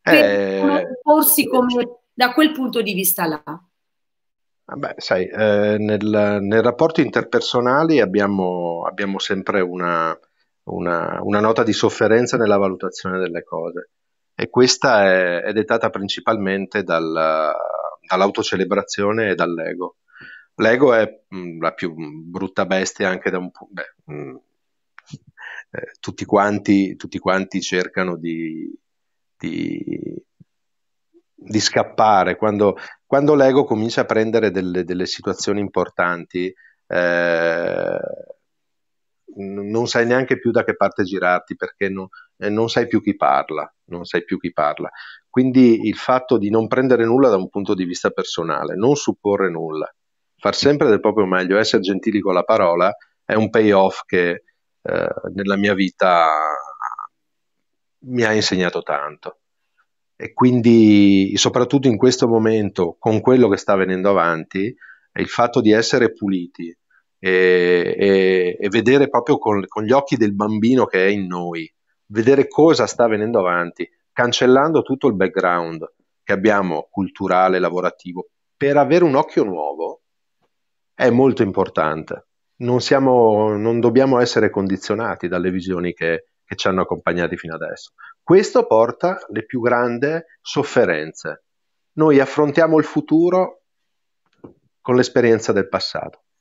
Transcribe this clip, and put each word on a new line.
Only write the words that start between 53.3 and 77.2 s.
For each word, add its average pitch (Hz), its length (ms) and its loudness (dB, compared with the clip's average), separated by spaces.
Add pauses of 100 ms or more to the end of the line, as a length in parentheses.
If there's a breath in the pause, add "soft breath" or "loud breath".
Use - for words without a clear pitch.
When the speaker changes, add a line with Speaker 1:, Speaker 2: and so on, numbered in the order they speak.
Speaker 2:
un 107 160 0
payoff 101 560 4
che, 87 380 -2 (380)
eh, - 260 -4 (260)
nella 98 220 -2
mia 101 180 0
vita 92 520 2 (1800 loud breath)
mi 123 160 -2
ha 110 100 2
insegnato 92 500 0
tanto. 76 580 -8 (760)
E - 180 -14
quindi, 104 1040 6
soprattutto 127 520 2
in 113 80 2
questo 127 320 2
momento, 110 720 0
con 110 220 0
quello 127 280 4
che 98 80 2
sta - 180 0
venendo 92 360 0
avanti, 95 640 -2 (360 soft breath)
è - 100 -10
il 101 80 -4
fatto 120 320 0
di 107 120 4
essere 113 400 2
puliti 87 640 -6 (440)
e, 90 800 2
e, 92 640 2
e 101 80 -4
vedere 120 400 2
proprio 139 300 0
con, 104 280 -2
con 110 180 -6
gli 107 80 2
occhi 139 240 2
del 107 180 0
bambino 107 520 0
che 92 180 0
è 98 40 4
in 101 180 -2
noi, 87 440 -8 (380)
vedere 120 380 4
cosa 147 400 4
sta 117 220 0
venendo 107 320 0
avanti, 87 480 -2 (240)
cancellando 127 720 2
tutto 135 260 -2
il 107 80 0
background 87 760 -2 (300)
che 101 100 -4
abbiamo 95 580 0
culturale, 92 680 0